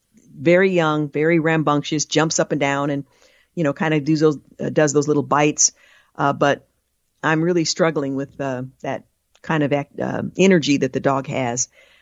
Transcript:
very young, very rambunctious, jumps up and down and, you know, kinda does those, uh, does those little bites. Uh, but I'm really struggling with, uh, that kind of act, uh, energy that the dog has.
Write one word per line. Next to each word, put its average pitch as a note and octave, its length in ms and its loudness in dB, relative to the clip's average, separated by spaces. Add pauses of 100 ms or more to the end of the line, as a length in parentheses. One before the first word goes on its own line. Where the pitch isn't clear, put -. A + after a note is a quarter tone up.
(380)
very F3 340 4
young, D3+ 380 0
very D#3+ 300 2
rambunctious, D3 680 0
jumps D#3+ 340 0
up E3 120 -2
and D3+ 80 -2
down C#3+ 300 0
and, C#3 160 -6 (500)
you F3 80 -2
know, C#3 100 0
kinda D#3 280 0
does D3+ 180 0
those, D#3 180 2 (220)
uh, D3 100 -6
does D3+ 220 2
those C#3 160 0
little C#3+ 160 0
bites. D3 480 0 (440)
Uh, C#3+ 180 0
but C#3+ 340 0 (560)
I'm D#3 180 0
really E3+ 240 0
struggling D3 500 -2
with, C3+ 260 -10
uh, B2+ 220 -6 (180)
that C3+ 240 -8 (360)
kind D#3 220 0
of C3+ 80 -2
act, C#3+ 280 -4
uh, B2+ 240 -4 (140)
energy E3+ 400 4
that C3 140 -2
the C3 80 -4
dog C#3 280 -2
has. B2 420 -4 (320)